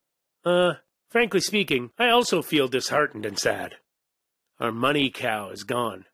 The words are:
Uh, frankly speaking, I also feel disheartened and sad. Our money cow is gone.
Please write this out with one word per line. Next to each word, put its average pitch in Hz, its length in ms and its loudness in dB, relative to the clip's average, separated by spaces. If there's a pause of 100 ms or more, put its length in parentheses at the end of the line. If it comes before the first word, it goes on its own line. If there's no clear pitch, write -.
(440)
Uh, 175 300 2 (340)
frankly 226 320 2
speaking, 151 580 0
I 240 120 2
also 233 320 2
feel 143 260 0
disheartened 127 560 -2
and 98 140 -6
sad. 101 380 -2 (840)
Our 120 140 -2
money 135 380 2
cow 107 400 -4
is 98 140 -14
gone. 107 500 -4